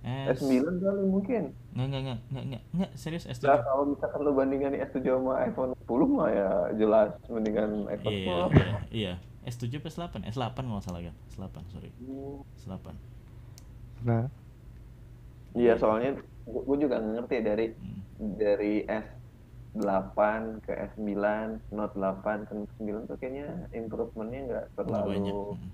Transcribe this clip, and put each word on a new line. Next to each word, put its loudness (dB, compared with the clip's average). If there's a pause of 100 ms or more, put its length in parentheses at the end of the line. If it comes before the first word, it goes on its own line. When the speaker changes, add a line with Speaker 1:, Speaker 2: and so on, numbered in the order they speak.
Speaker 1:
Eh, -4
S- 4
Speaker 2:
S -
sembilan 4
kali 2
mungkin. 2 (320)
Speaker 1:
Nggak, 0
nggak, -2
nggak, -4
nggak, -6
nggak, -8
nggak, 0
serius -6
S -8
tujuh. 4
Speaker 2:
Nah, 8
kalau 2
misalkan -2
lo 4
bandingkan 4
S -2
tujuh 2
sama 2
iPhone 0
sepuluh 2
mah 4
ya 4 (260)
jelas 8 (160)
mendingan 2 (180)
iPhone -2
Speaker 1:
Iya, 0
Speaker 2:
sepuluh. 2
Speaker 1:
iya, 8 (240)
iya. -2 (300)
S -8
tujuh -6
apa -8 (300)
S -8
delapan -2
kalau -4
nggak -4
salah, -6
Gan. -10 (100)
S -16
delapan, -10
sorry. -12
Speaker 2:
Hmm. -10 (140)
Speaker 1:
S -18
delapan. -10 (1040)
Speaker 3:
Nah. 2 (1300)
Speaker 2:
Iya, 4
Speaker 1:
Iya. 10
Speaker 2:
soalnya 4 (320)
gua, -4
gua 4
juga 4
nggak 0
ngerti -2
dari, 2
Speaker 1:
Hmm. -10 (340)
Speaker 2:
dari 4 (120)
S -2 (680)
delapan 2 (220)
ke -8
S -4
sembilan, 0 (280)
Note -2
delapan 0
ke -10
Note -6
sembilan -4
tuh -8
kayaknya -6 (240)
improvementnya -6
nggak -4
Speaker 1:
Nggak -18
Speaker 2:
terlalu 0
Speaker 1:
banyak. 0
Hmm. -6